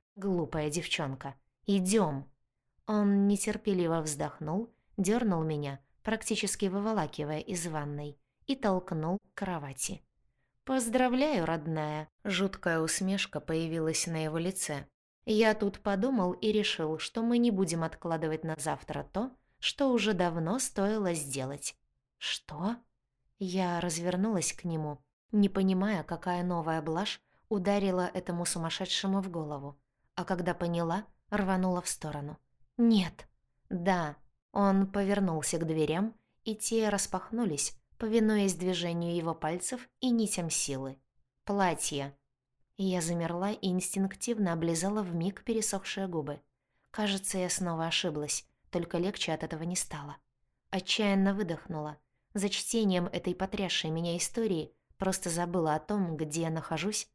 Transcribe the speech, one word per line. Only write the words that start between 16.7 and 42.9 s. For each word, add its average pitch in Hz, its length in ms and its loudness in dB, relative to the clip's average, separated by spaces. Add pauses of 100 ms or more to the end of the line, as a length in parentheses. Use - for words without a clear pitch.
что - 240 -4
мы 233 160 2
не 240 140 6
будем 170 320 2
откладывать 160 600 -2
на 156 140 -4
завтра 147 460 -4
то, 226 280 -4 (280)
что - 320 2
уже 214 220 4
давно 170 460 0
стоило 202 540 0
сделать». 139 640 -6 (420)
«Что?» - 580 -4 (640)
Я 180 400 0
развернулась 180 720 0
к - 120 -10
нему, 156 340 -2 (320)
не 202 180 8
понимая, 190 540 2
какая 175 400 -2
новая 165 380 0
блажь 160 400 -2 (280)
ударила 196 640 2
этому 175 320 -4
сумасшедшему 185 760 -2
в 190 100 -8
голову. 147 480 -8 (360)
А 180 100 -6
когда 185 280 0
поняла, 170 520 0 (240)
рванула 185 520 2
в - 60 -8
сторону. 147 500 -6 (400)
«Нет!» 220 500 4 (420)
«Да!» 175 480 0 (340)
Он 196 400 4
повернулся 196 640 0
к 165 80 -2
дверям, 160 480 2 (300)
и 214 120 -4
те 220 340 0
распахнулись, 196 880 -2 (180)
повинуясь 214 580 4
движению 170 600 -2
его 165 180 0
пальцев 175 540 -4 (140)
и 254 80 2
нитям 208 400 2
силы. 135 480 -4 (480)
«Платье!» 160 720 0 (600)
Я 185 240 2